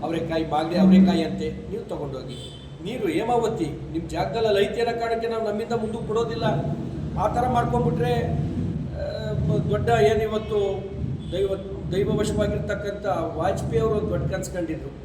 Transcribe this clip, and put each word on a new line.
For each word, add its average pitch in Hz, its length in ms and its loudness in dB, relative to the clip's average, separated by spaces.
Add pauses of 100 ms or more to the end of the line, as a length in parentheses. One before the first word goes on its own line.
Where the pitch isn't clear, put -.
ಅವರೆಕಾಯಿ, 160 420 -2
ಮಾಗಡಿ 160 320 0
ಅವರೆಕಾಯಿ 190 460 8
ಅಂತೆ, - 480 -4
ನೀವು 220 120 -6
ತಗೊಂಡೋಗಿ. 131 680 -8 (300)
ನೀರು 214 240 -4
ಹೇಮಾವತಿ 220 580 2
ನಿಮ್ಮ 151 440 -6
ಜಾಗದಲ್ಲಿ 202 520 2
ಐತಿ 233 200 2
ಅನ್ನೋ 233 180 0
ಕಾರಣಕ್ಕೆ 233 280 -2
ನಾವು 220 220 -2
ನಮ್ಮಿಂದ 214 220 -2
ಮುಂದಕ್ಕೆ 220 360 -2
ಬಿಡೋದಿಲ್ಲ. 226 360 0 (720)
ಆ 214 160 2
ಥರ 240 140 2
ಮಾಡ್ಕೊಂಡ್ಬಿಟ್ರೆ, 240 680 2
ಆ, - 1200 -2 (360)
ದೊಡ್ಡ 214 200 0
ಏನಿವತ್ತು 214 680 4 (760)
ದೈವ, 196 240 0 (360)
ದೈವವಶವಾಗಿರ್ತಕ್ಕಂಥ 202 1120 0 (300)
ವಾಜಪೇಯಿ 196 460 0
ಅವರು 220 140 2
ಒಂದು 190 140 0
ದೊಡ್ಡ 180 240 0
ಕನಸು 190 200 -4
ಕಂಡಿದ್ರು. 160 360 -6 (160)